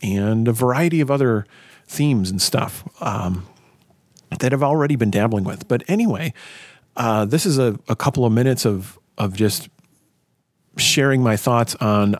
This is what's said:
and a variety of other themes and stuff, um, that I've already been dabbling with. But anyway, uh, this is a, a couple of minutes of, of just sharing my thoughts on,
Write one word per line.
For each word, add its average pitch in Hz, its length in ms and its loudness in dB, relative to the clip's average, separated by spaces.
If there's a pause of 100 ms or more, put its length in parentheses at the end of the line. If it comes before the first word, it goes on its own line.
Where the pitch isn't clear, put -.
and 107 460 0
a 120 40 2
variety 131 480 0
of 139 120 0
other 123 340 0 (400)
themes 127 420 0
and 95 140 -4
stuff, - 400 -2 (180)
um, 92 460 -4 (960)
that 127 120 0
I've 139 120 0
already 147 320 0
been 113 160 -2
dabbling 104 320 0
with. 92 240 -8
But 123 180 -2
anyway, 190 460 -2 (640)
uh, 110 300 2
this 147 200 -2
is 147 120 2
a, 120 200 0 (100)
a - 60 -2
couple 135 300 0
of 113 80 4
minutes 123 320 2
of, 101 340 -4 (180)
of 98 200 -4
just 104 320 0 (1080)
sharing 135 460 2
my 113 140 4
thoughts 117 400 0
on, 104 420 2